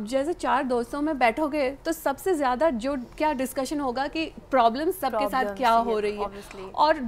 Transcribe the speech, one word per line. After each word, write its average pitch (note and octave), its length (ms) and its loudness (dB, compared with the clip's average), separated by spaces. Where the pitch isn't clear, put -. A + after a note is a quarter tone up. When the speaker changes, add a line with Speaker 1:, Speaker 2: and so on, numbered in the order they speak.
Speaker 1:
जैसे C4+ 240 0
चार C4+ 300 0
दोस्तों B3 380 -2
में D4+ 180 -2
बैठोगे C#4+ 500 2
तो E4 60 -2
सबसे D#4+ 440 -2
ज़्यादा C#4 340 2
जो C4 260 -2
क्या D#4 160 2
डिस्कशन C4 460 -4
होगा C4 280 -2
कि D#4 180 -4
प्रॉब्लम्स C4 480 2
सबके A#3 260 0
साथ G#3 40 0
Speaker 2:
प्रॉब्लम्स, G#3 280 -2
Speaker 1:
क्या A#3 200 4
Speaker 2:
ये A#3 60 4
Speaker 1:
हो A3+ 160 0
रही G#3 180 -2
है। G3+ 80 -2
Speaker 2:
obviously। G3 500 -12
Speaker 1:
और G#3 320 4